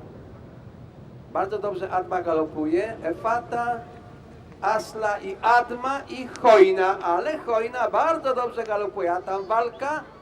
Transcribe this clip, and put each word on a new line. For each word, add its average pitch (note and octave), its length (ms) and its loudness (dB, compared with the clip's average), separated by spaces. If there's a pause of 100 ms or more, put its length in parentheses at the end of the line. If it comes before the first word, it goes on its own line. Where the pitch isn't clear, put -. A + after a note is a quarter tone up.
(1300)
Bardzo G3 260 -2
dobrze F#3+ 320 -6
Adma F3+ 320 -2
galopuje. D#3+ 800 0
Efata, A#3 760 -2 (840)
Asla G#3+ 560 0
i F#3+ 240 -8
Adma A#3+ 680 2
i B3+ 200 -10 (140)
Hojna, F#3+ 560 8
ale G3 400 0
Hojna A#3 520 -2
bardzo C4+ 440 2
dobrze A#3 300 -2
galopuje, G3+ 480 -2
a F#3 100 -2
tam F#3+ 220 -4
walka A#3+ 580 -2 (200)